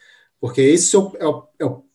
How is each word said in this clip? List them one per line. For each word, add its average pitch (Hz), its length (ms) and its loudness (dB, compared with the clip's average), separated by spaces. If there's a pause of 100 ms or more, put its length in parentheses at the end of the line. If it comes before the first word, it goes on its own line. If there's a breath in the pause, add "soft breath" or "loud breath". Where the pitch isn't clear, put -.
(380 soft breath)
Porque 123 220 -6
esse 151 340 2
é 202 40 6
o, 196 200 -2
é 165 80 -4
o, - 220 -6 (120)
é 160 40 -4
o 123 180 -8 (120)